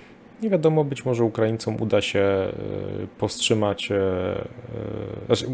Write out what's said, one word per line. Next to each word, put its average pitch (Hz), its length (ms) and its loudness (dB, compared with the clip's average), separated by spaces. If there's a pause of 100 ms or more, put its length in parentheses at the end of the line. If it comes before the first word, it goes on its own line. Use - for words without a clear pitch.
(420)
Nie 220 80 0
wiadomo, 156 340 4
być 139 200 -6
może 120 200 2
Ukraińcom 110 560 0
uda 107 200 2
się, 101 200 0
e, 98 320 2 (640)
powstrzymać, 107 720 0
e, 104 60 2
e, - 1300 -4
znaczy, - 280 2